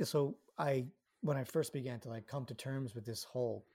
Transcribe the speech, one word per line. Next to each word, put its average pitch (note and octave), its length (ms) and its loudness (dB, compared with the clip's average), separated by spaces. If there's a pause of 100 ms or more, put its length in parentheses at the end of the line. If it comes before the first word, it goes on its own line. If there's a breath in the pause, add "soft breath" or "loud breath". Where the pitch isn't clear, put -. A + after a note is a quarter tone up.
so C#3+ 340 4 (180)
I, C#3 300 2 (340)
when D3 160 2
I C3 80 0
first - 300 0
began B2 260 -2
to, A2 80 -12
like, A2+ 180 -6
come C3+ 200 -4
to A#2+ 80 -6
terms C3 400 -4
with A2 100 -6
this A2+ 200 -4
whole, A2+ 500 0